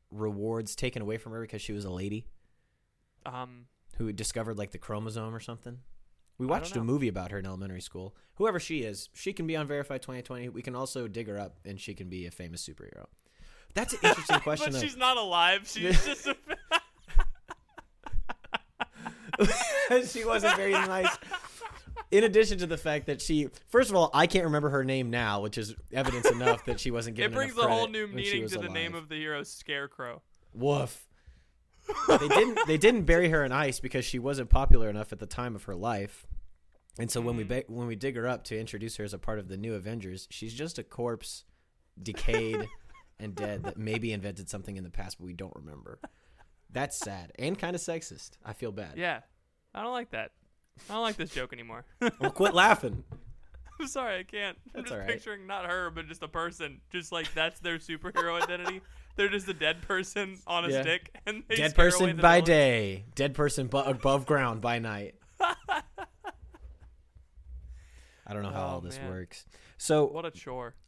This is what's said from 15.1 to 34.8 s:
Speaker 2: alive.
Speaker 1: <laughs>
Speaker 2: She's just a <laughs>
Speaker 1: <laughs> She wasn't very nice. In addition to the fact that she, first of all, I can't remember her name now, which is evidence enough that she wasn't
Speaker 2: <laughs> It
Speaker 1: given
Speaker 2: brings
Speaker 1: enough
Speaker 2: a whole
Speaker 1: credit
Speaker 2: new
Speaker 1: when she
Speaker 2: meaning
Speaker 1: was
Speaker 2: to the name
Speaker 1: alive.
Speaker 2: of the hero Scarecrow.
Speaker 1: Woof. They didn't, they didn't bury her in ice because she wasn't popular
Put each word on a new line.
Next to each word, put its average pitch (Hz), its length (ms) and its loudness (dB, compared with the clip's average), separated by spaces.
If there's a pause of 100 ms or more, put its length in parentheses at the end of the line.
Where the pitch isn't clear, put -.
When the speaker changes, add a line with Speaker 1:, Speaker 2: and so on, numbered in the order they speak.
Speaker 2:
alive. 190 500 4
Speaker 1:
<laughs> - 20 -8
Speaker 2:
She's 180 340 8
just 294 220 -4
a 277 140 0
<laughs> - 60 -20 (3000)
Speaker 1:
<laughs> 523 720 4
She 226 160 -6
wasn't 220 320 4
very 196 160 0
nice. 190 440 2 (960)
In 208 140 8
addition 214 340 6
to 180 80 -2
the 165 100 -2
fact 151 300 -2
that 143 140 -2
she, 151 280 2 (200)
first 247 220 6
of 196 60 4
all, 165 160 6
I 151 140 8
can't 180 200 4
remember 147 240 2
her 135 140 2
name 131 260 0
now, 113 320 0
which 104 160 -6
is 110 160 -6 (180)
evidence 127 380 2
enough - 360 2
that - 140 -2
she - 100 -2
wasn't 117 260 -4
Speaker 2:
<laughs> - 20 -10
It 156 40 2
Speaker 1:
given 226 140 0
Speaker 2:
brings 269 180 0
Speaker 1:
enough 233 120 4
Speaker 2:
a - 20 4
whole 226 180 2
Speaker 1:
credit 220 60 -6
Speaker 2:
new 214 220 -4
Speaker 1:
when 196 100 -4
she 202 60 -2
Speaker 2:
meaning 202 140 0
Speaker 1:
was 214 80 -4
Speaker 2:
to 202 60 -2
the 180 100 -6
name 165 240 -4
Speaker 1:
alive. 165 120 -8
Speaker 2:
of 151 60 -20
the 156 60 -8
hero 151 260 -6
Scarecrow. 139 800 -10 (320)
Speaker 1:
Woof. 131 520 -2 (1000)
They - 200 6
didn't, 254 380 6
they 160 120 2
didn't 214 260 6
bury 170 260 6
her 156 140 4
in 131 60 0
ice 135 300 0
because 127 240 -2
she - 140 -4
wasn't 127 320 0
popular 131 380 12